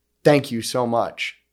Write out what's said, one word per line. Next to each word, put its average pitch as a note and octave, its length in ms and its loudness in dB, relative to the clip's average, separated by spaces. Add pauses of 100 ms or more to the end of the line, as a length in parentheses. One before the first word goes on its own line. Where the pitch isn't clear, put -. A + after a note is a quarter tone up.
(240)
Thank D3 280 4
you A2+ 100 -4
so B2 240 -2
much. A#2 540 -4 (140)